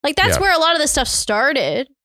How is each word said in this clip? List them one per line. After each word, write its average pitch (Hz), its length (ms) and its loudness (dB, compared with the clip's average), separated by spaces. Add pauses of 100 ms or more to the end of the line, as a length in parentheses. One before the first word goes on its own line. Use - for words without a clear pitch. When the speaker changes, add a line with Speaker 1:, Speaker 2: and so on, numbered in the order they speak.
Speaker 1:
Like, 294 120 -2
that's 392 220 2
Speaker 2:
Yeah. - 40 0
Speaker 1:
where 381 140 2
a 330 40 2
lot 330 160 2
of 311 60 0
this 277 100 0
stuff 254 160 -2
started. 226 800 -2 (180)